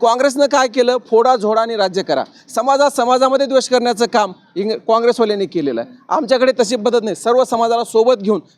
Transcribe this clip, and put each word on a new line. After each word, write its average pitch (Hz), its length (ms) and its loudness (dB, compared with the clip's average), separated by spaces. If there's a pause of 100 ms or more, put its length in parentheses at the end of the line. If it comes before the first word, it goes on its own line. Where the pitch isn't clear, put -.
काँग्रेसनं 254 460 2
काय 262 220 0
केलं? 247 280 0 (140)
फोडा, 240 260 4
झोडा 214 240 0
आणि 226 160 -4
राज्य 190 260 -2
करा. 131 220 -2 (300)
समाजा, 277 340 2
समाजामध्ये 262 580 2
द्वेष 262 220 0
करण्याचं 240 380 0
काम 214 260 0 (240)
इंग-, 208 200 -4
काँग्रेसवाल्यांनी 226 720 0
केलेलं 139 340 -4
आहे. - 160 -12 (120)
आमच्याकडे 262 440 0
तशी 240 240 0
पद्धत 226 260 0
नाही. 208 140 -4
सर्व 240 280 0
समाजाला 233 400 -2
सोबत 233 300 2
घेऊन 202 260 -2 (180)